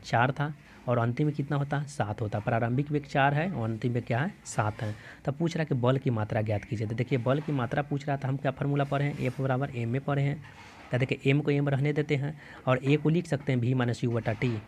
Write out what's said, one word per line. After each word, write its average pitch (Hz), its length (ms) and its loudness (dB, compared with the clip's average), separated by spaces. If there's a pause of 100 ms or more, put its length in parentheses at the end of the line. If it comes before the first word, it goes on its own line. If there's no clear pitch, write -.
चार 120 280 4
था, 147 220 -4 (340)
और 120 100 2
अंतिम 120 300 2
में 147 80 -2
कितना 143 220 -2
होता, 143 260 -2
सात 107 380 -4
होता। 107 180 -2
प्रारंभिक 120 520 0
वेग 147 140 -2
चार 143 280 2
है 156 180 0
और 113 180 -2
अंतिम 117 240 -2
वेग 120 120 -2
क्या 117 140 0
है, 180 140 -2 (120)
सात 107 360 -2
है। 107 120 -4 (320)
तब 143 100 -2
पूछ 160 220 -2
रहा 160 60 0
कि 147 120 -2
बल 123 220 4
की 131 120 0
मात्रा 110 320 0
ज्ञात 107 240 0
कीजिए। 110 220 -4
तो 110 80 -4
देखिए 123 240 0
बल 127 220 2
की 151 100 -4
मात्रा 139 300 0
पूछ 143 260 -4
रहा 143 100 0
था, 139 100 -4
हम 135 100 0
क्या 135 140 0
फार्मूला 143 320 0
पढ़े 139 220 0
हैं, 143 140 -2
एफ 127 220 -2
बराबर 135 340 0
एम 117 140 -2
में 131 120 0
पढ़े 139 200 0
हैं। 143 200 0 (500)
तो 127 60 2
देखिए 127 280 2
एम 139 160 6
को 147 100 2
एम 143 180 2
रहने 139 240 2
देते 147 220 0
हैं 143 220 -2 (300)
और 127 160 4
ए 139 140 6
को 151 120 4
लिख 175 180 2
सकते 143 240 -2
हैं 127 80 4
वी 120 140 2
माइनस 120 300 0
यू 120 80 2
बटा 117 220 0
टी 123 160 0 (180)